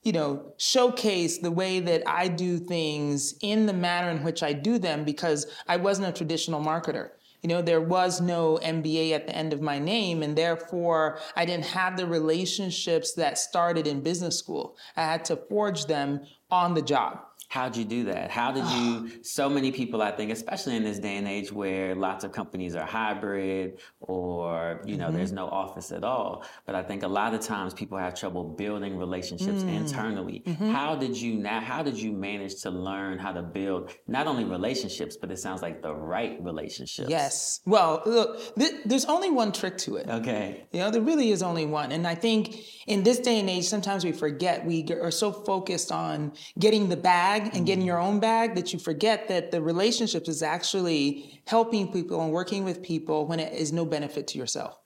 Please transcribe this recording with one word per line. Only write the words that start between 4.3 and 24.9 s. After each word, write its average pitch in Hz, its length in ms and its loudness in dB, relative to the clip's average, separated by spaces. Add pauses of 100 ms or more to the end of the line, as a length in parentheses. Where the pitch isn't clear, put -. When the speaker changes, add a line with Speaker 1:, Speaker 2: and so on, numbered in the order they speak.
Speaker 1:
I 147 120 0
do 208 240 2
them, 156 260 0
because 147 440 0 (200)
I 175 100 4
wasn't 190 320 2
a - 20 -2
traditional 160 500 -2
marketer. 156 480 -2 (320)
You 170 80 -2
know, 175 140 2
there 165 180 6
was 180 400 4
no 170 360 4
M 160 260 0
B 156 160 2
A 160 160 4
at 147 100 -2
the - 100 -6
end 156 160 -2
of 143 100 -2
my 143 180 0
name, 175 420 0
and 151 160 0
therefore 165 800 2 (180)
I 175 100 2
didn't 170 200 -2
have 185 320 0
the 185 80 0
relationships 170 1080 0
that 151 260 0
started 170 480 2
in 139 140 0
business 170 360 -2
school. - 400 -6 (180)
I 160 100 2
had 165 200 -2
to 160 120 0
forge 202 480 0
them 143 360 0 (300)
on 175 240 4
the 151 80 2
job. 127 360 0 (340)
Speaker 2:
How'd 127 240 -2
you 113 80 -2 (120)
do 123 80 0
that? 90 260 -4
How 120 260 0
did 123 80 -2 (120)
you, 120 100 2 (280)
Speaker 1:
<sighs> - 220 -8
Speaker 2:
so 139 100 2 (100)
many 131 220 2
people, 117 220 -2
I 104 160 0
think, 107 140 -4
especially - 440 -4
in 110 140 0
this 101 80 -4 (100)
day 101 100 -4
and 101 100 -4
age 101 240 -6
where 95 420 -2 (140)
lots 95 180 -4
of 98 60 -8
companies 92 440 -6
are 78 120 -4 (120)
hybrid 98 800 -2 (340)
or, 85 720 -2
you 104 120 -4